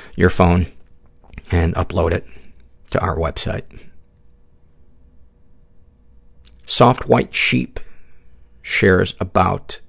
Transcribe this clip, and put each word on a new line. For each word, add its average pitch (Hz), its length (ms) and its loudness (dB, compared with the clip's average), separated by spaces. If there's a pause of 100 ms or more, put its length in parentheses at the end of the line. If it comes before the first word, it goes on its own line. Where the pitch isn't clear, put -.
(160)
your 90 140 4
phone 87 380 4 (840)
and 82 240 0
upload 85 380 -2
it - 120 -6 (680)
to - 100 -2
our 80 160 -4
website. 82 460 -4 (3000)
Soft - 420 2
White - 280 2
Sheep - 440 -2 (840)
shares 92 580 2
about, 92 680 -2